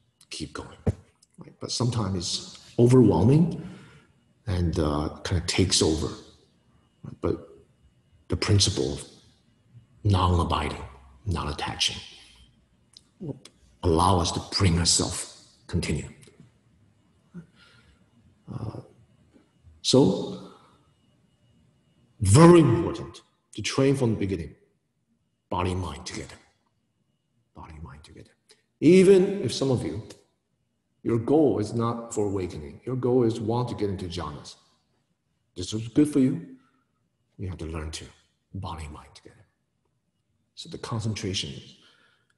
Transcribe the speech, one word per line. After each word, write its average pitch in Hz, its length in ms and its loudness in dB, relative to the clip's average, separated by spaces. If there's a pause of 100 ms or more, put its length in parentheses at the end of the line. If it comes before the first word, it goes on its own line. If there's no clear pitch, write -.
(300)
Keep - 220 -12
going. - 240 -14 (640)
Right? - 220 -20
But - 100 -12
sometimes 113 460 -2
it's - 640 -10
overwhelming 120 840 6 (840)
and, 90 320 -2
uh, 76 300 -2 (120)
kind 90 180 -2
of 82 60 -10
takes - 340 0
over. 78 280 0 (960)
Right? - 160 -16
But - 280 -4 (760)
the - 100 -4
principle 85 580 0
of - 100 -12 (1000)
non-abiding, 87 800 0 (440)
non-attaching - 720 -6 (1200)
will 165 200 -12 (440)
allow 87 340 4
us 87 140 -2
to - 80 -6 (180)
bring 85 220 2
ourselves, - 680 -4 (200)
continue. 80 400 -4 (2500)
Uh, - 280 -10 (1000)
so, - 720 2 (1700)
very 160 380 10
important 113 600 0 (340)
to 110 80 -10
train 139 320 0
from 123 200 0
the - 20 -6
beginning, 90 380 -6 (920)
body 92 220 -4
and 92 100 -4
mind 76 240 -10
together. - 300 -14 (1200)
Body 82 200 -20
and 76 100 -18
mind 76 180 -20
together. - 280 -20 (500)
Even 185 600 6
if 120 100 -2
some 135 180 -2
of 110 140 0
you, 85 180 -8 (1000)
your 117 160 0
goal 127 400 2
is 107 160 -4
not 117 380 -4
for 104 140 -2
awakening, 87 580 -8
your 127 120 -6
goal 123 280 2
is 110 160 0
want 113 280 -2
to 107 60 -8
get 101 140 -4
into 92 180 -8
jhanas. 78 500 -12 (1000)
This 90 160 -10
is 113 160 -8
good 147 200 2
for 147 120 0
you. 160 380 -2 (800)
You 95 100 -10
have 85 100 -10
to 80 80 -10
learn 80 260 -10
to - 120 -14 (480)
body 87 320 -10
and 73 80 -14
mind 71 220 -20
together. - 320 -20 (1080)
So - 140 -18
the - 100 -14
concentration 104 720 -6
is - 260 -18 (600)